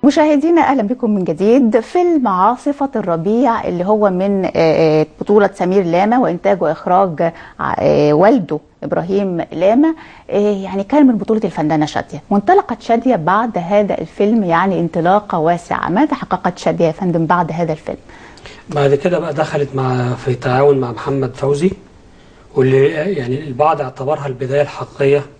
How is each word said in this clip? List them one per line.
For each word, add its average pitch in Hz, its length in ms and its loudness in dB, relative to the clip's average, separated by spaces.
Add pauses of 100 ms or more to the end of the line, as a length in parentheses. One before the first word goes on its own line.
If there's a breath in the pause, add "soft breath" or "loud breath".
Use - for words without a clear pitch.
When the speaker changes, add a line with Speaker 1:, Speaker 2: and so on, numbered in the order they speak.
Speaker 1:
مشاهدينا 302 580 2
أهلا 269 220 2
بكم 240 260 -2
من 202 140 0
جديد. 220 560 2
فيلم 330 480 0
عاصفة 240 680 0
الربيع 208 720 0
اللي 175 180 -2
هو 208 240 2
من، 190 360 0
آه، - 100 -2
آه، 156 500 2 (160)
بطولة 208 340 4
سمير 185 280 0
لاما 185 360 2
وإنتاج 180 420 0
وإخراج، 175 680 0 (300 loud breath)
آه، 147 520 2
والده 175 460 2 (240)
إبراهيم 175 580 -4 (100)
لاما، 226 420 2 (360 loud breath)
آه، - 80 -2 (260)
يعني 190 200 -6
كان 269 240 4
من 233 100 4
بطولة 220 260 -2
الفنانة 156 420 0
شادية، - 440 -8
وانطلقت 233 520 2
شادية 240 340 0
بعد 196 420 0
هذا 190 440 0
الفيلم 208 420 0
يعني 175 360 0
انطلاقة 180 580 0
واسعة. 170 520 -2
ماذا 254 260 0
حققت - 420 -6
شادية 170 280 -2
يا 156 60 2
فندم 165 340 -2
بعد 170 260 0
هذا 160 200 -4
الفيلم؟ - 260 -8 (720 loud breath)
Speaker 2:
بعد 143 260 2
كده 170 240 0
بقى 151 140 -6
دخلت 147 420 -4
مع، 127 380 -2
في 123 220 -4
تعاون 135 420 2
مع 127 140 -4
محمد 135 440 -4
فوزي، 143 360 0 (840 soft breath)
واللي، 135 460 2
آه، 156 40 -4
يعني 135 420 -4
البعض 147 340 0
اعتبرها 139 460 -6
البداية 135 340 -4
الحقيقية 139 640 -2 (140)